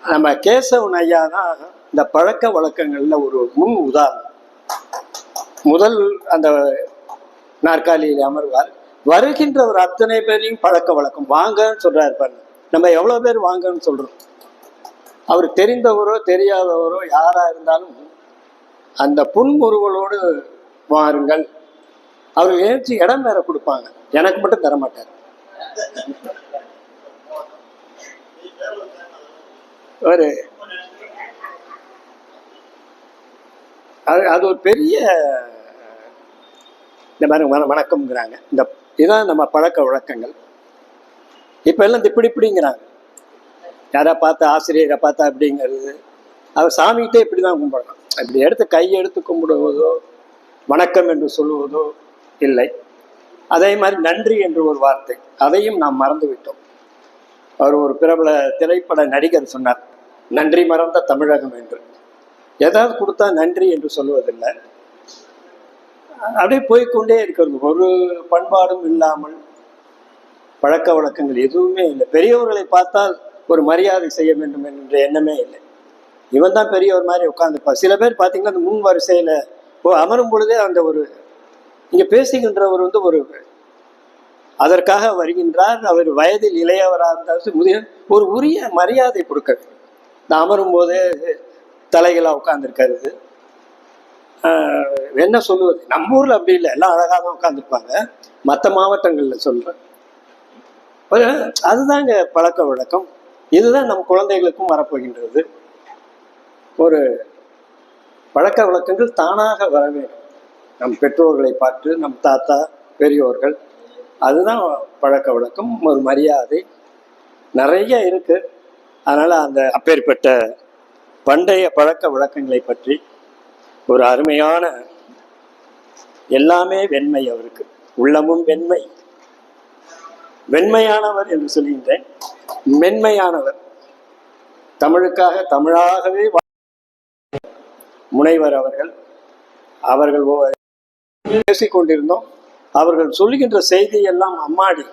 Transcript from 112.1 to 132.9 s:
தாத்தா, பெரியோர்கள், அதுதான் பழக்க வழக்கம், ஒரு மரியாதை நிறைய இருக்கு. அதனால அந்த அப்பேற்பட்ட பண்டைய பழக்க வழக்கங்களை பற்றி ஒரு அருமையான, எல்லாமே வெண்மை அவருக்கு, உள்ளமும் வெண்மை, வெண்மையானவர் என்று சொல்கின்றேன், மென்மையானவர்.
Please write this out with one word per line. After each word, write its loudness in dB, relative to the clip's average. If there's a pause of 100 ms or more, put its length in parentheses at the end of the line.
தாத்தா, 0 (300)
பெரியோர்கள், 0 (600)
அதுதான் 0 (220)
பழக்க 0
வழக்கம், -6
ஒரு 2
மரியாதை -2 (840)
நிறைய 0
இருக்கு. -2 (540)
அதனால 2
அந்த 0
அப்பேற்பட்ட 2 (680)
பண்டைய 2
பழக்க 0
வழக்கங்களை -2
பற்றி -6 (840)
ஒரு 4
அருமையான, 0 (1500)
எல்லாமே 2
வெண்மை -2
அவருக்கு, -12 (280)
உள்ளமும் 2
வெண்மை, -2 (1600)
வெண்மையானவர் 0
என்று -2
சொல்கின்றேன், -4 (760)
மென்மையானவர். 0 (1300)